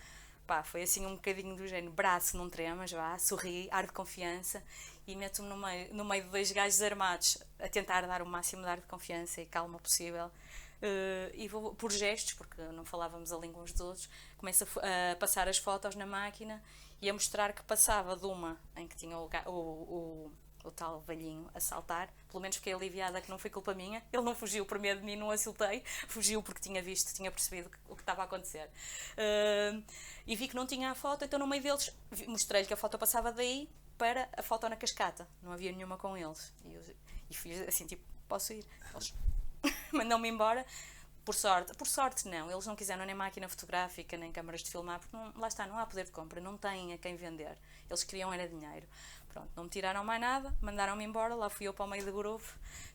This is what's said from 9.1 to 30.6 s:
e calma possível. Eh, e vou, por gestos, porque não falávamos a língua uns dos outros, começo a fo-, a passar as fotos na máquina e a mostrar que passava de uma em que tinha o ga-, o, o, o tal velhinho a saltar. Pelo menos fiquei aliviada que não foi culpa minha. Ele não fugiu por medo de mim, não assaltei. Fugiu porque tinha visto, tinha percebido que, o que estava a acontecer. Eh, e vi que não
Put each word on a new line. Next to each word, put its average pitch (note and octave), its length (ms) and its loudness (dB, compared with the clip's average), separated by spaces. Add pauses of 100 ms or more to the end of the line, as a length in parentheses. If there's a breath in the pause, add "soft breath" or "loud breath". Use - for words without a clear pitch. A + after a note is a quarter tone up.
e D#3+ 40 -6
calma E3+ 340 -2
possível. E3+ 500 2 (520 loud breath)
Eh, F#3+ 540 0
e G#3+ 120 -6
vou, G#3+ 280 -4
por A3+ 180 0
gestos, G#3 400 2
porque - 280 -10
não D#3+ 220 -8
falávamos E3+ 480 -4
a E3+ 60 -4
língua E3+ 260 -8
uns E3+ 80 -10
dos F#3 100 2
outros, F#3 280 -6 (280 loud breath)
começo F#3 280 2
a - 20 -10
fo-, - 140 -2
a F3+ 340 4
passar F#3+ 320 4
as F#3+ 100 4
fotos G3 380 2
na G3+ 100 -4
máquina G#3 560 -4 (400 loud breath)
e G3 80 4
a G3+ 40 4
mostrar G#3 400 4
que - 100 -10
passava G3+ 540 6
de F3+ 80 -4
uma E3+ 320 -2 (180)
em F3 100 -8
que E3 120 -14
tinha E3 200 -8
o E3 120 -6
ga-, E3 180 -2
o, F#3 40 -4
o, D#3+ 800 -4 (340)
o D#3+ 60 -10
tal E3 300 -4
velhinho D#3+ 520 -8
a F3 80 -8
saltar. F3 520 -2 (160 loud breath)
Pelo F#3 120 -6
menos F#3+ 160 -2
fiquei G3 160 -2
aliviada F#3 480 -2
que - 80 -12
não F#3+ 80 -6
foi G#3+ 120 -4
culpa G3 240 -2
minha. G3 380 -6
Ele B3 120 4
não A#3 120 2
fugiu G3+ 300 0
por G3+ 140 -2
medo G3+ 200 2
de G3 60 -8
mim, G#3 100 -2
não G#3+ 160 0
assaltei. G#3+ 520 2 (240 loud breath)
Fugiu G#3+ 360 4
porque - 180 -6
tinha F#3+ 200 -2
visto, F#3 320 0
tinha F#3+ 180 -2
percebido F3+ 380 -2
que, - 80 -18 (100)
o F#3+ 80 -12
que - 60 -14
estava F#3+ 200 0
a F#3 40 0
acontecer. F3+ 440 -6 (480 loud breath)
Eh, G#3 640 6 (440 loud breath)
e A3+ 100 0
vi A#3+ 120 -2
que - 80 -6
não B3+ 100 0